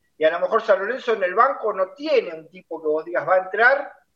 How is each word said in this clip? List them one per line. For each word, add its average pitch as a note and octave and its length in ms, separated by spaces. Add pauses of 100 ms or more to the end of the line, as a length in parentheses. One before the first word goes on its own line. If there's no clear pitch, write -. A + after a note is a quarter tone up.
(160)
y D3+ 80
a D#3+ 60
lo E3+ 100
mejor G#3+ 220
San F#3+ 160
Lorenzo A#3 340
en G3 100
el F3+ 120
banco A#3+ 400
no F#3 160
tiene C4+ 420
un D#3+ 160
tipo E3+ 320
que D#3 80
vos D#3 160
digas E3 240
va F3+ 60
a F#3 60
entrar A#3 520 (240)